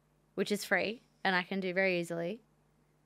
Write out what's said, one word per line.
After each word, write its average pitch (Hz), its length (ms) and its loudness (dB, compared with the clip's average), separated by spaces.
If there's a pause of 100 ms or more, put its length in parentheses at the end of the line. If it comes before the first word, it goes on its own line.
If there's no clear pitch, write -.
(360)
which 196 160 -2
is 202 120 -2
free 196 380 0 (220)
and 190 120 2
I 180 80 2
can 190 160 -4
do 185 140 -2
very 185 260 4
easily, 170 400 -4 (680)